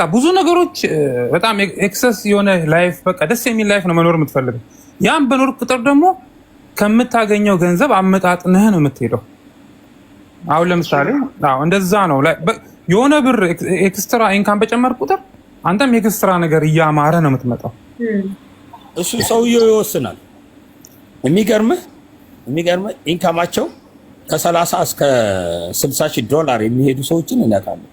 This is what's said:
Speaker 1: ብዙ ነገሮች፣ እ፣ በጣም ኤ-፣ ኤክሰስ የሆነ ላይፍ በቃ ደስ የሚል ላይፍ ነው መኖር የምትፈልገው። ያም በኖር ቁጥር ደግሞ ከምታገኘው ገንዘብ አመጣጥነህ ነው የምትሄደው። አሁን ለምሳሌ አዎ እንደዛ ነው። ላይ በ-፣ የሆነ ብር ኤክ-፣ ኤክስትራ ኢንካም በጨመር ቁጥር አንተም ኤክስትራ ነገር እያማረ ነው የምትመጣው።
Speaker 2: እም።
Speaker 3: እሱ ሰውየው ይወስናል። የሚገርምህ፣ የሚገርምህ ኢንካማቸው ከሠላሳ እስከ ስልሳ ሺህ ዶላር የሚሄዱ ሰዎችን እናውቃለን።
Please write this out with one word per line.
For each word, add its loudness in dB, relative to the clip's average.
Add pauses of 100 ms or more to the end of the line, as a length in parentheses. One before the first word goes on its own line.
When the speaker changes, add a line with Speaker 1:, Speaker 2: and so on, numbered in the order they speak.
Speaker 1:
ብዙ 2
ነገሮች፣ 2
እ፣ -2 (320)
በጣም 0
ኤ-፣ -2
ኤክሰስ 0
የሆነ 2 (180)
ላይፍ 2
በቃ -2
ደስ -2
የሚል 0
ላይፍ 0
ነው 0
መኖር 4
የምትፈልገው። -2 (380)
ያም 2
በኖር 0
ቁጥር -2
ደግሞ 4 (760)
ከምታገኘው 2
ገንዘብ 2
አመጣጥነህ 2
ነው 4
የምትሄደው። -2 (1200)
አሁን 0
ለምሳሌ 0 (360)
አዎ 0
እንደዛ 0 (140)
ነው። 0
ላይ 2
በ-፣ -4 (300)
የሆነ 4
ብር 2
ኤክ-፣ -2 (160)
ኤክስትራ -2 (100)
ኢንካም 0
በጨመር 0
ቁጥር -2 (440)
አንተም 0
ኤክስትራ 0
ነገር 2
እያማረ 2
ነው 2
የምትመጣው። -4 (320)
Speaker 2:
እም። -2 (760)
Speaker 3:
እሱ -4 (120)
ሰውየው 2
ይወስናል። 0 (1080)
የሚገርምህ፣ 0 (640)
የሚገርምህ -4 (140)
ኢንካማቸው -2 (600)
ከሠላሳ -2
እስከ -4 (720)
ስልሳ -4
ሺህ -6
ዶላር 0
የሚሄዱ 0
ሰዎችን -2
እናውቃለን። -2